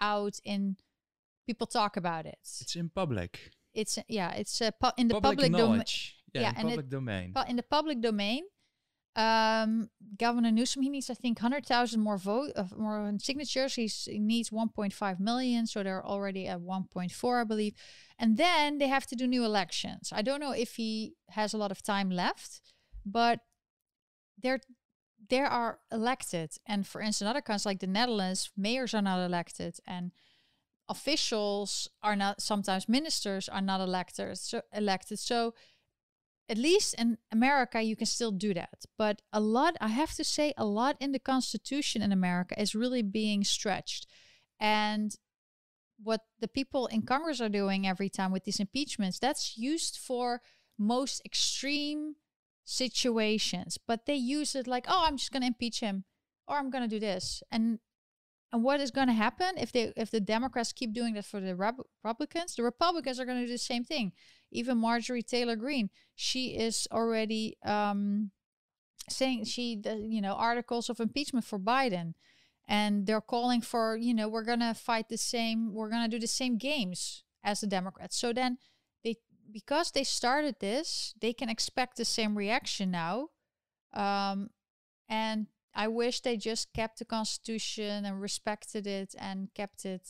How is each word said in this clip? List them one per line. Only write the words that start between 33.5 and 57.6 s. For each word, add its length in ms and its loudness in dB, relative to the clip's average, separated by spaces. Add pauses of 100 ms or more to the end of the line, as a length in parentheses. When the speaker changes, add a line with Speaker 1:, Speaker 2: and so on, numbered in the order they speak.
Speaker 1:
not 200 0
elected, 580 -4
so, 240 -6 (100)
elected. 460 -2
So 360 0 (960)
at 80 -2
least 380 4
in 240 2 (120)
America, 520 4
you 120 0
can 120 -2
still 240 0
do 240 0
that. 300 -8 (120)
But 240 2 (120)
a 80 2
lot, 400 4
I 80 0
have 260 0
to 100 -4
say, 320 2
a 80 0
lot 340 2
in 140 -2
the 60 0
Constitution 840 0
in 100 2
America 500 2
is 140 0
really 280 0
being 420 0
stretched. 640 -2 (520)
And 560 2 (880)
what 200 0 (180)
the 80 -4
people 380 -2
in 160 0
Congress 380 0
are 80 0
doing 380 0
every 220 0
time 240 -2
with 120 -2
these 160 -2
impeachments, 580 -2
that's 400 -2
used 380 -2
for 440 -4 (380)
most 460 2
extreme 920 -2 (500)
situations. 1200 0
But 200 -2
they 80 2
use 400 0
it 120 -2
like, 220 -2
"Oh, 180 4
I'm 100 2
just 160 -4
gonna 140 0
impeach 340 -2
him, 240 -2 (420)
or 100 -2
I'm 140 -2
gonna 160 0
do 140 -2
this." 500 -4
And, 300 2 (720)